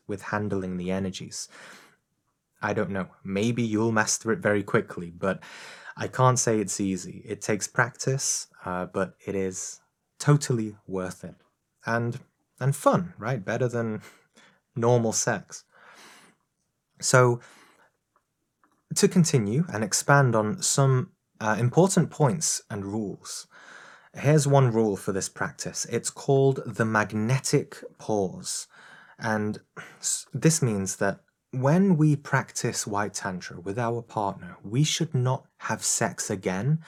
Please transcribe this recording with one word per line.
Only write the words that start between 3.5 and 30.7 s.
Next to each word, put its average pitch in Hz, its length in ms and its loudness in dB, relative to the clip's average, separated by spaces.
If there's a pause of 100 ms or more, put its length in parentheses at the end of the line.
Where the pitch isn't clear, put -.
you'll 113 300 0
master 110 400 0
it 92 80 -4
very 104 220 2
quickly, 92 480 -2
but 87 320 -4 (540)
I 107 120 -6
can't 127 300 4
say 110 220 2
it's 95 200 -4
easy. 95 460 -4
It 107 160 -10
takes 104 240 -4
practice, - 800 -2 (180)
uh, 90 220 -6
but 92 300 -4 (100)
it 98 80 -4
is 95 460 -6 (380)
totally 117 580 0 (100)
worth 92 380 -8
it. 82 100 -16 (500)
And, 117 360 -2 (380)
and 135 160 0
fun, 208 440 2
right? 113 260 -6
Better 120 240 0
than 113 320 -4 (380)
<laughs> - 380 -20
normal 117 360 4
sex. - 520 -4 (1400)
So, 123 380 4 (1500)
to 202 140 4
continue 143 640 4
and 107 100 -2
expand 127 540 4
on 107 240 0
some, 131 520 2 (280)
uh, 107 180 0
important 160 520 4
points 139 600 0
and 101 140 -6
rules, 101 640 -8 (680)
here's 143 320 4
one 135 240 6
rule 110 260 2
for - 160 -4
this 95 180 -4
practice. - 600 -8
It's 117 200 -4
called 135 560 2
the 113 180 -2
magnetic 110 960 0 (160)
pause. - 680 -4 (520)
And 107 420 -2 (380)
s-, - 360 -6
this 160 260 4
means 101 360 0